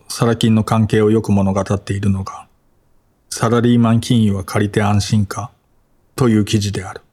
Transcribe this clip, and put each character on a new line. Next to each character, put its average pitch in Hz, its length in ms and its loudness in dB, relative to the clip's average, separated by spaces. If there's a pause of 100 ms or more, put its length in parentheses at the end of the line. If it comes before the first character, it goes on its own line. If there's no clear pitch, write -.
サ - 180 -2
ラ 117 80 2
金 113 220 2
の 107 80 2
関 110 240 0
係 110 140 2
を 107 100 4
よ 110 100 2
く 107 80 -4
物 98 220 2
語 98 80 -2
っ 98 200 -4
て - 140 -8
い 98 60 -6
る 101 100 -2
の 95 140 -2
が、 - 240 -16 (840)
サ - 180 -2
ラ 117 120 2
リ 120 160 2
ー - 20 4
マ 117 140 4
ン 113 80 2
金 117 240 2
融 104 80 0
は 95 100 -4
借 104 240 -2
り 101 60 -6
て 107 100 2
安 104 180 2
心 107 240 0
か - 280 -10 (640)
と 131 120 2
い 110 100 4
う 107 60 2
記 107 140 -2
事 101 140 -4
で 95 100 -8
あ - 100 -14
る。 - 100 -16 (100)